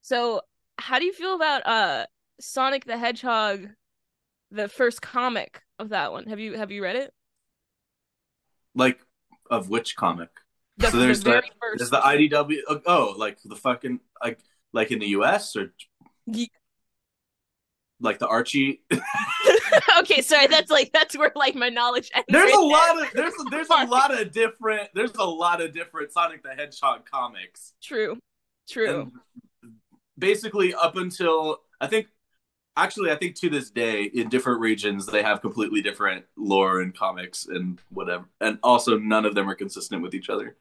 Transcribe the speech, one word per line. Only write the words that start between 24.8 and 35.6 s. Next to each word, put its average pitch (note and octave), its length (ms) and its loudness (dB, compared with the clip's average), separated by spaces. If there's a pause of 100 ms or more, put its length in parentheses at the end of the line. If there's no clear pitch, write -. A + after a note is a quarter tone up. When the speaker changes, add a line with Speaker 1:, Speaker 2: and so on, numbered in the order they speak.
Speaker 2:
there's A#3+ 200 -2
a G#3+ 100 -2
lot E3+ 380 0
of D#3+ 100 -6
different D#3+ 400 -10
Sonic E3 300 -2
the C#3 80 -16
Hedgehog C3+ 600 -4
comics. A2+ 640 -10 (100)
Speaker 1:
True. A3 360 -6 (500)
True. D#3+ 420 -4 (520)
Speaker 2:
And A#2 100 -20 (460)
basically G3+ 560 0
up E3 220 0
until, E3 640 -2 (200)
I C3+ 60 -4
think, A3 220 -2 (680)
actually, G2 340 0
I D3 60 0
think F3 200 -6
to F3+ 120 -2
this C#3+ 220 -4
day, G#2+ 340 -2
in A2+ 240 -4
different B2 320 0
regions, G#2 460 -2
they G#2 160 0
have G#2 180 0
completely G#2+ 400 -4